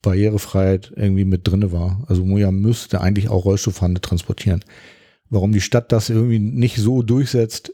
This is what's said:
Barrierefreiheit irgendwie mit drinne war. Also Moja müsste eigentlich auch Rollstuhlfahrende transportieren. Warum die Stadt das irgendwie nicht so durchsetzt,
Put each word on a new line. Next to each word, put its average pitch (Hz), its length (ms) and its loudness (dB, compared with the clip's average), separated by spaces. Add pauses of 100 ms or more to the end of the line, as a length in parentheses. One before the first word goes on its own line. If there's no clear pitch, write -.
Barrierefreiheit 98 920 0
irgendwie 98 300 2
mit 92 220 -2
drinne 95 240 0
war. 92 360 -2
Also 92 180 0
Moja 98 260 2
müsste 98 500 -2
eigentlich 98 280 0
auch 95 160 0
Rollstuhlfahrende 92 560 0
transportieren. - 640 -2 (640)
Warum 101 220 0
die 104 100 2
Stadt - 300 -2
das 113 180 2
irgendwie 113 300 2
nicht 123 380 0
so 120 260 0
durchsetzt, 120 720 -2